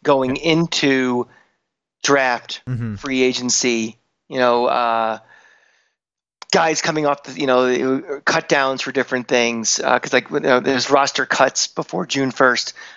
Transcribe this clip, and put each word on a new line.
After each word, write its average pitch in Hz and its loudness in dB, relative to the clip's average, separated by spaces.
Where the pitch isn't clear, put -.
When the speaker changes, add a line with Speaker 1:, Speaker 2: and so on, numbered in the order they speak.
Speaker 1:
going 135 2
Speaker 2:
Okay. 143 -4
Speaker 1:
into 135 2
draft, 131 0
Speaker 2:
Mm-hmm. 117 -6
Speaker 1:
free 131 -2
agency, 120 0
you 139 -8
know, 120 2
uh, 113 0
guys 165 2
coming 156 -2
off 143 -2
the, 131 -12
you 147 -2
know, 131 0
cut - 0
downs 135 0
for 135 -8
different 127 -2
things, 117 0
uh, 127 2
'cause, - -10
like, 123 0
you 143 -2
know, 131 2
there's 127 -2
roster 139 2
cuts - 0
before - -6
June 135 -2
first. 123 0